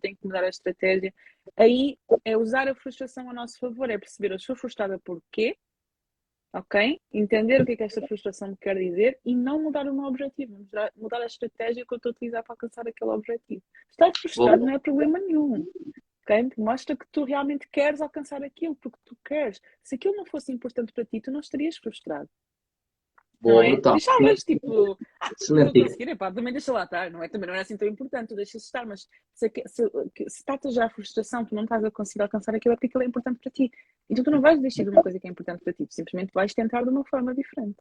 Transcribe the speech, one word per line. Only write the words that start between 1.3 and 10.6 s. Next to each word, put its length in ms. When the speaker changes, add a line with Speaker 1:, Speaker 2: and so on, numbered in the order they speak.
Speaker 1:
Aí 440
é 100
usar 320
a 60
frustração 560
a 40
nosso 260
favor, 320
é 80
perceber 340
eu 60
sou 160
frustrada 420
por 240
quê, 240
ok? 460
Entender 480
o 40
que 80
é 40
que 60
esta 240
frustração 420
me 80
quer 200
dizer 480
e 100
não 260
mudar 260
o 60
meu 120
objetivo, 520
mudar, 380